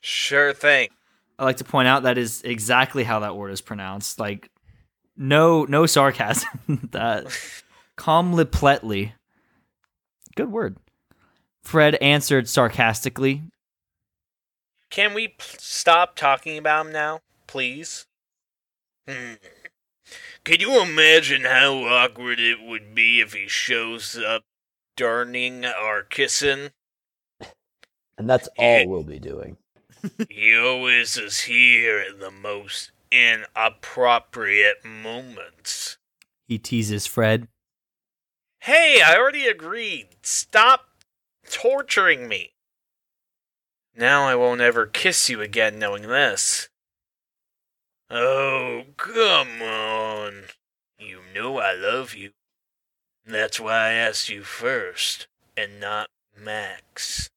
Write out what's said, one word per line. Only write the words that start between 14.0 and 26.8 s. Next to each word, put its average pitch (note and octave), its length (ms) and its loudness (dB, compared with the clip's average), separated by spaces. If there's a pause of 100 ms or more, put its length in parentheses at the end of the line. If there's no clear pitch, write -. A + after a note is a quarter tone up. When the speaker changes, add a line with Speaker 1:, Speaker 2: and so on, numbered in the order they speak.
Speaker 1:
Can G#3 240 0
we A3 140 -6
p-, - 60 -18 (240)
stop - 580 2
talking D3+ 420 0
about D#3 280 0
him D#3 60 -16
now, D#3 280 -4 (260)
please? C3+ 600 -8 (1000)
Hmm. B2 260 -14 (1120)
Can E3+ 160 2
you A#3 220 4
imagine D#3 600 4
how C3 320 4 (100)
awkward A#2+ 560 0
it A#2 200 0
would A2 340 -14
be A#2 260 2
if G#2+ 120 -2
he G2+ 160 -12
shows A#2 680 -6
up A2 240 -4 (540)
during B2 680 -4
our G#2+ 380 -4
kissing? C#3 680 -2 (1500)